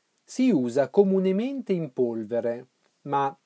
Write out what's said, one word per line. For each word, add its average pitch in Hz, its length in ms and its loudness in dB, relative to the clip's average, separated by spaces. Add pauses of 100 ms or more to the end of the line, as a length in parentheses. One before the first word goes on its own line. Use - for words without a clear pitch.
(220)
Si - 280 0
usa 131 380 2
comunemente 202 840 0
in 165 200 -4
polvere, 117 760 -4 (340)
ma 143 440 -2